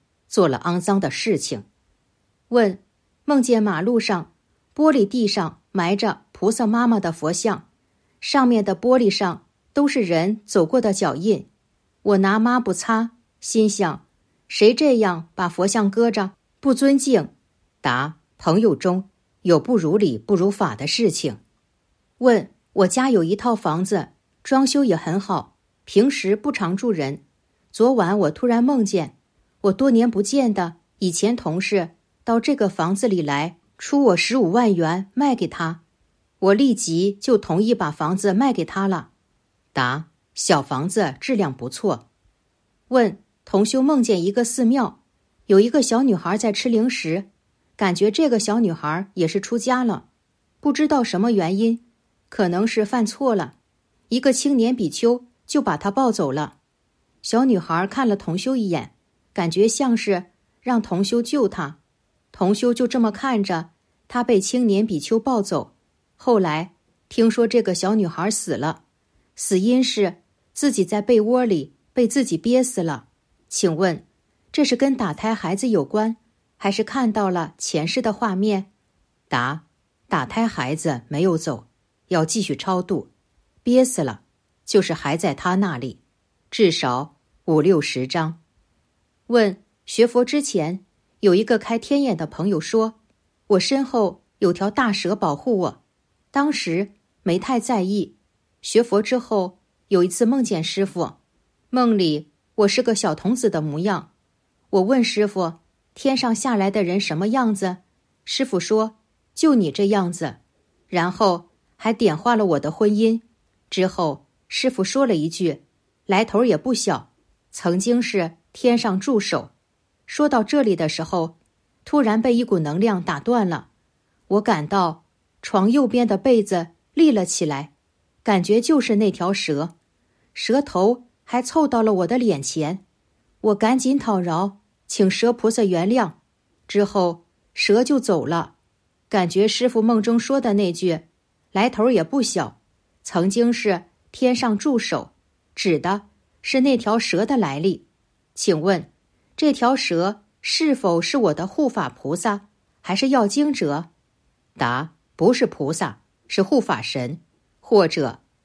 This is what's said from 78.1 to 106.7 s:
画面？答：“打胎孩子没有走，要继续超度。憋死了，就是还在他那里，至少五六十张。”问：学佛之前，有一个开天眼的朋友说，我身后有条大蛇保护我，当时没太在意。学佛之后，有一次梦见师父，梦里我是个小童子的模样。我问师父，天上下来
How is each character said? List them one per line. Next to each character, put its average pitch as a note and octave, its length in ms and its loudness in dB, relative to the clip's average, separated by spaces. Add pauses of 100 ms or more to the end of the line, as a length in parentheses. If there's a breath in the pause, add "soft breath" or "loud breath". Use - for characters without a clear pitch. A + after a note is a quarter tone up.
画 G#3 220 -4
面？ G3 380 -2 (560)
答 C3+ 380 -4 (420)
：“打 D#3 160 -2
胎 A3+ 220 -2
孩 C#3+ 280 -4
子 D3+ 340 -4
没 D3 140 -4
有 F3+ 140 2
走， D#3 300 -8 (420)
要 D#3+ 160 0
继 G#3+ 160 -4
续 D3 160 -4
超 F3+ 260 -4
度。 E3 280 -6 (520)
憋 B3+ 220 4
死 B3+ 180 -4
了， A#2 200 -6 (420)
就 G3 180 2
是 F3 100 -2
还 D#3 240 -4
在 E3 180 -2
他 F#3 220 -2
那 F3+ 220 -2
里， B2 220 -10 (500)
至 G3 200 4
少 C#3 460 -4 (280)
五 D#3 160 2
六 E3 200 4
十 C3 260 -4
张。” E3 340 -4 (880)
问： A3 340 2 (240)
学 A#3 200 2
佛 B3 180 2
之 C#4+ 180 -2
前， F3 420 -4 (360)
有 F#3+ 140 4
一 G#3+ 100 4
个 A3 140 2
开 A#3 200 -4
天 C#4+ 240 0
眼 A#3 140 -2
的 D#3+ 100 -8
朋 E3+ 220 -6
友 E3+ 120 -2
说， A3 400 -2 (480)
我 G3 120 4
身 C4+ 240 0
后 G#3+ 380 -2 (160)
有 F3+ 140 2
条 G3 180 -2
大 A#3 220 0
蛇 F#3+ 240 -2
保 E3 180 -2
护 G#3 240 -2
我， E3+ 240 -6 (480)
当 C#4+ 220 0
时 F#3+ 400 -4 (300)
没 F3+ 160 0
太 C4 200 -2
在 A3+ 240 -2
意。 G3 340 -4 (440)
学 - 220 0
佛 G#3+ 180 0
之 B3 180 -2
后， G3 400 -4 (300)
有 F3+ 160 4
一 F#3 40 0
次 A3+ 180 0
梦 C4 180 2
见 E3 180 -4
师 F#3+ 220 -2
父， F3 300 -6 (560)
梦 A#3+ 260 2
里 D3+ 360 -2 (240)
我 G#3 120 4
是 B3 140 0
个 A#3 120 2
小 G#3 200 -2
童 G3+ 200 -2
子 B3 140 -2
的 E3 120 -2
模 D3+ 200 -6
样。 F#3 320 -4 (580)
我 F#3+ 120 2
问 B3 200 2
师 G#3 240 0
父， F3+ 280 -4 (400)
天 C4+ 220 -2
上 B3 180 0
下 A#3+ 200 -4
来 G3 160 0